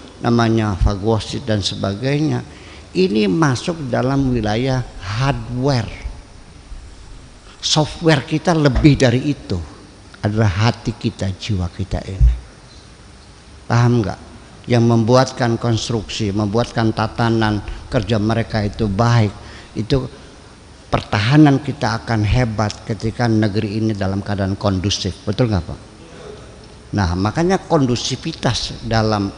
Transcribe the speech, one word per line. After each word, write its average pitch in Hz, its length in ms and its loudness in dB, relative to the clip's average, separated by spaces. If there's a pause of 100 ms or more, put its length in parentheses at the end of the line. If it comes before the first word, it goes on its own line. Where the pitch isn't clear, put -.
(240)
namanya 113 540 2
fagosit 107 680 0
dan 107 160 0
sebagainya, 120 800 -2 (560)
ini 202 320 2
masuk 160 640 0
dalam 131 400 0
wilayah 120 480 0 (400)
hardware. 123 840 -2 (1500)
Software 156 640 0
kita 160 320 0
lebih 139 380 6
dari 131 380 2
itu, - 260 -4 (680)
adalah 107 400 2
hati - 280 -2
kita, 98 440 -4
jiwa 90 320 -2
kita - 320 -6
ini. - 320 4 (1300)
Paham 120 360 2
nggak? - 180 -4 (460)
Yang 117 200 4
membuatkan 117 680 4
konstruksi, 110 800 -2
membuatkan 110 560 0
tatanan 110 720 0 (240)
kerja 110 320 0
mereka 110 480 0
itu 107 240 -2
baik, 117 400 4 (480)
itu 127 240 0 (880)
pertahanan 131 720 4
kita 113 400 -4
akan 107 240 0
hebat 110 560 2
ketika 113 480 -2
negeri 107 480 2
ini 110 160 0
dalam 98 280 -2
keadaan 98 360 -2
kondusif. 98 640 -2
Betul 110 320 0
nggak, 80 120 2
Pak? 73 140 -10 (1120)
Nah, 92 200 2
makanya 170 520 0
kondusivitas 131 1200 -2
dalam 107 520 2